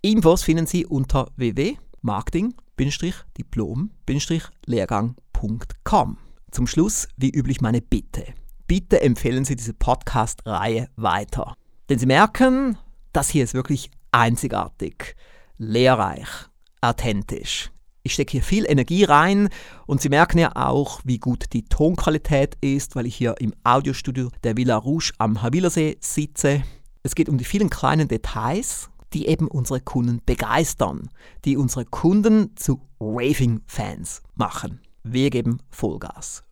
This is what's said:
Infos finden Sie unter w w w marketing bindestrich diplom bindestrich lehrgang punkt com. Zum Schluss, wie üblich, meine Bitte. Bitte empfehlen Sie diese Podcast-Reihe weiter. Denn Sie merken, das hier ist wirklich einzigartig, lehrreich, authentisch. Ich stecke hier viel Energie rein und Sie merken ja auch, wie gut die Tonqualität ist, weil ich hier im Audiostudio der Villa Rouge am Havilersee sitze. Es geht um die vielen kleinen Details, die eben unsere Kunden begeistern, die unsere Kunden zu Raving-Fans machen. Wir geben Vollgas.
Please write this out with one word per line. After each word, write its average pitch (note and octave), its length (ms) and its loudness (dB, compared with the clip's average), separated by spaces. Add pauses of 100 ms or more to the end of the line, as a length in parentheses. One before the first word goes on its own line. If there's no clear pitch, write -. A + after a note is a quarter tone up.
Infos F#3 420 4
finden D#3+ 240 2
Sie - 180 0
unter C3+ 520 0
w A#2+ 200 -2
w F3 180 0
w - 20 -16 (260)
marketing E3 520 -2 (220)
bindestrich - 380 -2 (240)
diplom A2+ 520 -4 (140)
bindestrich D3 380 -2 (240)
lehrgang A2 480 -2 (180)
punkt - 520 -6
com. F3 340 2 (320)
Zum B2 160 -2
Schluss, F3 500 0
wie C#3 140 0
üblich, C3 300 -2
meine A#2+ 200 2
Bitte. - 440 -4 (420)
Bitte - 360 4
empfehlen B2+ 420 2
Sie C#3+ 100 -2
diese A2 200 -8
Podcast-Reihe A2+ 1200 -2
weiter. G#2 600 -2 (320)
Denn C3+ 100 2
Sie B2+ 80 2
merken, A3+ 720 4 (340)
das C#3 160 0
hier C#3+ 160 2
ist - 100 -6
wirklich C3 360 -4 (220)
einzigartig, A#2 1000 -2 (440)
lehrreich, A2 720 2 (520)
authentisch. - 880 -4 (340)
Ich - 100 -4
stecke - 180 -2
hier C3 100 0
viel G#3 260 2
Energie E3+ 360 4
rein F#3+ 440 4 (380)
und C3+ 140 0
Sie D3 80 -2
merken D#3+ 300 6
ja E3 180 2
auch, C3 480 0
wie B2 140 -2
gut - 340 -4
die A#2 120 -2
Tonqualität D3+ 960 2
ist, C#3 360 -2
weil A#2+ 100 -4
ich A#2+ 80 -8
hier A#2+ 240 -2
im A2 240 -4
Audiostudio B2+ 680 0 (120)
der A2 140 -2
Villa B2 200 2
Rouge C#3 420 -2
am G#2+ 220 0
Havilersee D#3 600 0
sitze. D3 640 0 (400)
Es C3 100 -4
geht E3 140 0
um C#3+ 100 2
die B2 60 -2
vielen G3+ 260 0
kleinen C#3+ 380 0
Details, - 840 -4 (220)
die - 160 -4
eben D#3+ 180 2
unsere C3 340 -2
Kunden A#2+ 460 -2
begeistern, A2+ 840 -2 (340)
die C3+ 120 2
unsere B2+ 280 0
Kunden G#3 720 4
zu - 240 -2 (200)
Raving-Fans A#2 1200 -2 (120)
machen. - 460 -6 (240)
Wir B2+ 260 2
geben A#2+ 280 0 (120)
Vollgas. - 800 -8